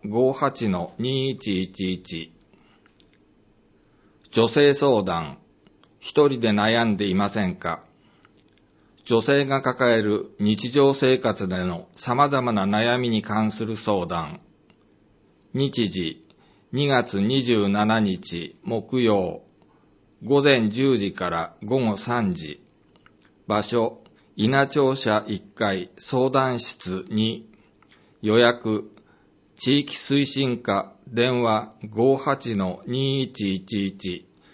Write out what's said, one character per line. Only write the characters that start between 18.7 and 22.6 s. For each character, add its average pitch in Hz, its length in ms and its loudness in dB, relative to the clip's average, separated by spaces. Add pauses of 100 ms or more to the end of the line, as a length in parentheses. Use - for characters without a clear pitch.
曜、 98 420 0 (800)
午 139 180 4
前 131 280 4
十 127 280 2
時 98 160 -2
か 90 160 -4
ら 82 340 -4
午 120 160 -2
後 110 180 0
三 113 360 -2
時。 78 280 -10 (880)